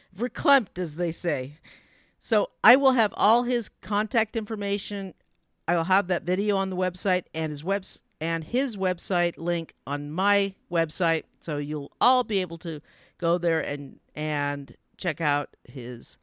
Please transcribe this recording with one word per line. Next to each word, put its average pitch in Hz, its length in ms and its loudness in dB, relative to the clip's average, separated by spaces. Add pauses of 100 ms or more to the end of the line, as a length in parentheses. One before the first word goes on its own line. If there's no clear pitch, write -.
(180)
Verklempt, 247 600 2
as 156 160 -4
they 170 160 0
say. 147 480 -4 (580)
So 208 320 0 (140)
I 240 140 10
will 269 160 4
have 214 220 2
all 226 280 4
his 240 260 -2
contact 214 680 -2
information. 202 800 -4 (540)
I 175 80 2
will 165 80 2
have 190 240 2
that 170 160 0
video 196 340 0
on 190 140 0
the 180 60 -4
website 185 480 0 (100)
and 160 160 -2
his 147 120 -8
webs-, 196 380 -4 (180)
and 165 260 -4
his 240 320 -2
website 180 600 0
link 165 380 -2 (100)
on 147 240 -4
my 196 460 0 (160)
website. 165 540 0 (160)
So 147 160 -4
you'll 147 340 -4 (100)
all 254 220 6
be 220 160 -2
able 165 200 -4
to 156 220 -8 (380)
go 170 180 2
there 165 220 0
and, 143 400 -6 (160)
and 143 600 -4 (200)
check 156 240 -4
out 147 460 0
his, 123 580 -10